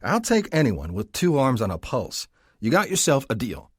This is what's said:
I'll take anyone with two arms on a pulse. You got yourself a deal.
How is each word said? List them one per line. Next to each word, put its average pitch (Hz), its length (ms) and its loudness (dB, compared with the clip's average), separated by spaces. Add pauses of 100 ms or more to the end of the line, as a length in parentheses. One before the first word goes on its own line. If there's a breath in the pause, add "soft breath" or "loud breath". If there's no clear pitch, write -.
I'll - 180 0
take 220 320 2
anyone 90 420 0
with 104 180 -6
two 170 260 2
arms 131 220 2
on 104 100 0
a 85 80 -4
pulse. - 500 -6 (320)
You 110 100 -2
got 190 180 2
yourself 156 400 2
a 127 60 -2
deal. 101 440 -8